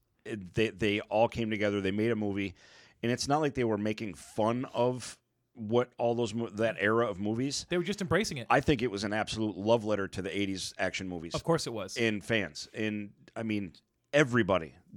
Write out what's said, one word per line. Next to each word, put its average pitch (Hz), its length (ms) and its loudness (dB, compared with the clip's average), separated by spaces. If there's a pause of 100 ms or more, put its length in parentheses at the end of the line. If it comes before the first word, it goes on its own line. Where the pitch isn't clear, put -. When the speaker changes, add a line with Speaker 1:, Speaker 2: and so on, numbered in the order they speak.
(260)
Speaker 1:
It, 98 300 -10
they, 110 160 2
they 104 300 0
all 110 260 2
came 110 240 -2
together. 104 280 0
They 95 120 0
made 107 180 2
a 117 60 0
movie. 101 400 -2 (480)
And 117 80 0
it's 123 160 -2
not 147 120 2
like 147 140 0
they 123 120 0
were 110 120 2
making 107 380 -4
fun 117 580 -2
of 123 420 0 (400)
what 117 420 2
all 120 160 2
those 117 200 0
mo-, 117 160 -2
that 107 300 0
era 113 280 4
of 95 120 -4
movies. 117 500 -2
Speaker 2:
They 175 80 -2
were 175 60 0
just 202 180 -4
embracing 180 360 0
it. 117 120 -8
Speaker 1:
I 127 100 6
think 139 220 2
it 120 100 0
was 98 120 -4
an 104 100 -2
absolute 107 440 -2
love 107 280 4
letter 98 240 0
to 98 120 -8
the 90 160 -4
eighties 98 400 -2
action 95 300 -2
movies. 85 260 -8
Speaker 2:
Of 156 100 -2
course 165 220 0
it 120 80 -8
was. 98 240 -8
Speaker 1:
And 113 260 2
fans. 98 500 -2
And, 104 360 -4 (260)
I 113 80 -6
mean, 104 300 -2 (400)
everybody 110 600 4 (220)